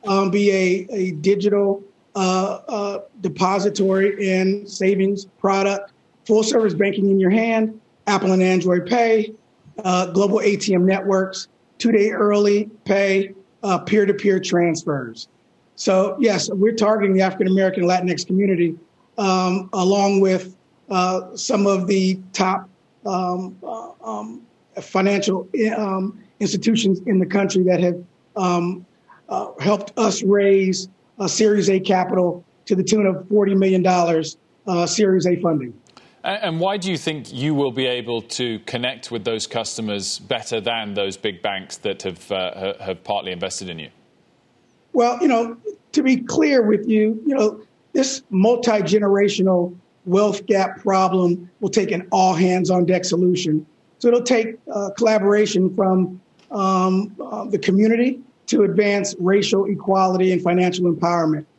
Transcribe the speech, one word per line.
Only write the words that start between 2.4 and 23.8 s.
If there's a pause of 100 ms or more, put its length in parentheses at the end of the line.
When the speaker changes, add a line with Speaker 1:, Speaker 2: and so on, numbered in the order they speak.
Speaker 1:
uh, (220)
depository
and
savings (120)
product, (320)
full
service
banking
in
your
hand, (280)
Apple
and
Android
Pay, (520)
uh,
global
A
T
M
networks, (320)
two-day
early (160)
pay, (300)
uh,
peer-to-peer
transfers. (480)
So,
yes,
we're
targeting
the
African
American
Latinx
community, (420)
um,
along
with, (340)
uh,
some
of
the (140)
top, (380)
um,
uh, (100)